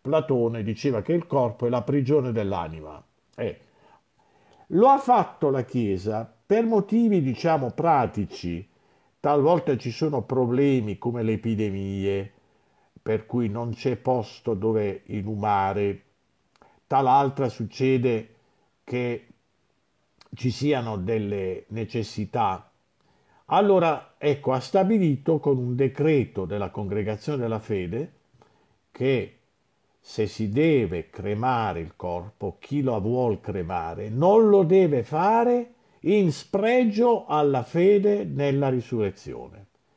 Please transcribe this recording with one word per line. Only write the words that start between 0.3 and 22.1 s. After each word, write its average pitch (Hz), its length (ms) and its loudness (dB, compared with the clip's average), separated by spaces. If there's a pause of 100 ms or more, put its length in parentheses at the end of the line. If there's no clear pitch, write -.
diceva 113 380 -2
che 156 140 -2
il 170 120 -2
corpo 123 400 -2
è 120 40 0
la 120 120 0
prigione 135 500 0
dell'anima. 80 680 -6 (340)
Eh, 104 240 -8 (1120)
lo 208 160 6
ha 277 100 6
fatto 220 500 2
la 135 160 0
Chiesa 107 720 -4 (140)
per 220 160 2
motivi, 214 560 2
diciamo, 135 520 0
pratici, 107 920 -2 (540)
talvolta 147 560 2
ci 117 140 -8
sono 143 320 -2
problemi 127 720 0
come 120 260 -4
le 110 100 0
epidemie, 98 1000 -4 (680)
per 110 240 -4
cui 120 240 -2
non 117 240 -6
c'è 123 220 -4
posto 120 580 -4
dove 104 540 -2
inumare, 101 960 -2 (800)
tal'altra 135 640 2
succede 123 840 -2 (480)
che 123 440 -6 (1080)
ci 123 160 -4
siano 120 460 -2
delle 101 720 -4
necessità. 107 1040 -6 (760)